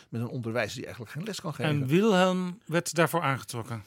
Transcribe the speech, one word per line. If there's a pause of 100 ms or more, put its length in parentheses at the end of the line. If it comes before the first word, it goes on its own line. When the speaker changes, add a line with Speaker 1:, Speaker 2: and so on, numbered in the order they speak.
Speaker 1:
met
een
onderwijzer
die
eigenlijk
geen
les
kan
geven.
Speaker 2:
En
Wilhelm
werd
daarvoor
aangetrokken.